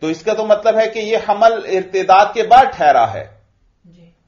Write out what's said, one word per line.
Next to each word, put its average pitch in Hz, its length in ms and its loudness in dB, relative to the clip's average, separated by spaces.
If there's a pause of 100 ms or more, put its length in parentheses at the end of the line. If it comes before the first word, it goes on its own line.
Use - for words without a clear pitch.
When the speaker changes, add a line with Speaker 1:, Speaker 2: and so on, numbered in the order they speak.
Speaker 1:
तो 160 80 -6
इसका 170 240 -6
तो 220 120 -4
मतलब 214 320 0
है 220 100 0
कि 220 120 -8
यह 214 280 -4
हमल 220 400 0
इर्तिदाद 185 680 0
के 226 100 -4
बाद 262 240 4
ठहरा 143 380 2
है। 98 340 -12 (480)
Speaker 2:
जी। - 280 -20 (120)